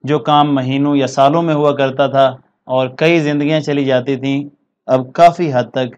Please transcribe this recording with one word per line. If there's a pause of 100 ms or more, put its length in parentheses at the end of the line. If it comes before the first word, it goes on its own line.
जो
काम
महीनों
या
सालों
में
हुआ
करता
था (260)
और
कई
ज़िंदगियां
चली
जाती
थीं, (380)
अब
काफ़ी
हद
तक